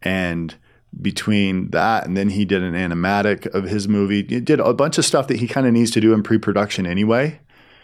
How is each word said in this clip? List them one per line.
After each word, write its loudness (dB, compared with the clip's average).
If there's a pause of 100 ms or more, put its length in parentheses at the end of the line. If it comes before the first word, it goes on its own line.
And -4 (460)
between -2
that, 0
and -4
then 0
he 0
did 0
an -4
animatic 0
of -2
his -4
movie. 0
He -4
did 2
a 2
bunch 0
of 2
stuff 0
that -2
he -2
kinda 0
needs 4
to 0
do 6
in 4
pre-production -2
anyway, 0 (440)